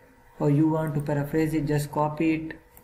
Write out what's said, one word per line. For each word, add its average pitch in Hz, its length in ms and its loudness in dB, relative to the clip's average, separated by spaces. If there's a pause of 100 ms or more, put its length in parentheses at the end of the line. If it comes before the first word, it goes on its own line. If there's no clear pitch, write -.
(400)
or 151 100 2
you 151 180 4
want 156 260 0
to 147 60 -2
paraphrase 147 540 -2
it, 151 120 -2
just 147 260 -2
copy 156 420 0
it - 240 -8 (260)